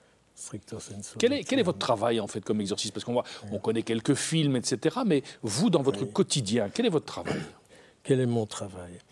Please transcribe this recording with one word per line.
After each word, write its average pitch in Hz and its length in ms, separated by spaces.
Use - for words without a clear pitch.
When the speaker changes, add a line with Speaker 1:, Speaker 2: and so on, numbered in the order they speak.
Speaker 1:
stricto - 460
sensu. - 360
Speaker 2:
Quel 233 140
est, 277 140
quel 269 140
est 233 40
votre 175 160
travail 117 400
en 101 80
fait - 140
comme 107 180
exorciste ? 101 340
Parce 107 120
qu'on 120 80
voit, 120 100
Speaker 1:
Oui. 107 100
Speaker 2:
on 101 60
connaît 110 240
quelques 117 320
films, 143 420
et 117 60
cetera, 156 420
mais 151 180
vous, 120 260
dans 165 120
votre 135 220
Speaker 1:
Oui. - 80
Speaker 2:
quotidien, 113 580
quel 240 180
est - 20
votre 160 160
travail ? - 340
Speaker 1:
Quel 131 160
est 127 60
mon 117 200
travail ? 92 540